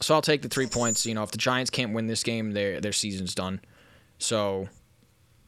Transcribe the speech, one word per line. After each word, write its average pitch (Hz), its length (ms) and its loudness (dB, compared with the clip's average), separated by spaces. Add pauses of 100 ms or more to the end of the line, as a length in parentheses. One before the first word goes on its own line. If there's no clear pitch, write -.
so - 140 4
I'll 151 80 6
take 151 200 2
the 127 60 -6
three 131 180 0
points. 117 380 0
You 117 100 -2
know, 107 80 0
if 104 80 -2
the - 80 -6
Giants 127 320 2
can't 117 220 0
win 113 140 0
this 113 160 -2
game, 113 300 -2
their, 101 280 0
their 101 120 -2
season's 95 420 -2
done. 95 260 -2 (580)
So 98 500 0 (800)